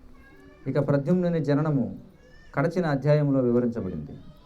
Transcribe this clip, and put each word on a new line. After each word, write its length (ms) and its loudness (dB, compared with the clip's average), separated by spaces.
ఇక 200 -2
ప్రద్యుమ్నుని 560 2
జననము 520 0
కడచిన 300 0
అధ్యాయంలో 540 2
వివరించబడింది. 720 -2